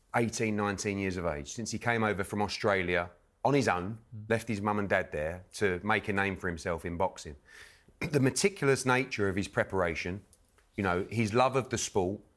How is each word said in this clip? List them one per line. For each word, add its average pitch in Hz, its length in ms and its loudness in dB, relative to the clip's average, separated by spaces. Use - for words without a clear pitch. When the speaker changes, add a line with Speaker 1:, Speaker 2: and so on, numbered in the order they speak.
Speaker 1:
eighteen, 110 400 0
nineteen 101 420 0
years 95 180 -2
of 87 100 -4
age, 73 260 -4
since 113 180 -8
he 110 80 -6
came 117 240 0
over 101 220 0
from 104 180 -2
Australia 90 680 0
on 131 100 4
his 123 140 4
own, 95 300 -2
Speaker 2:
Mm. 107 160 -10
Speaker 1:
left 113 180 2
his 104 120 -2
mum 104 200 0
and 101 80 -2
dad 95 240 0
there 80 320 -4
to 90 300 0
make 104 240 0
a 104 40 -2
name 98 240 2
for 92 120 -6
himself 85 360 -4
in 85 120 -4
boxing. 82 400 -2
<clears throat> - 0 -
The 147 100 2
meticulous 135 640 2
nature 127 440 2
of 92 80 0
his 98 120 -2
preparation, 92 720 0
you 104 60 -2
know, 92 280 2
his 107 240 0
love 127 220 4
of 120 120 0
the 110 100 -2
sport, 95 420 -2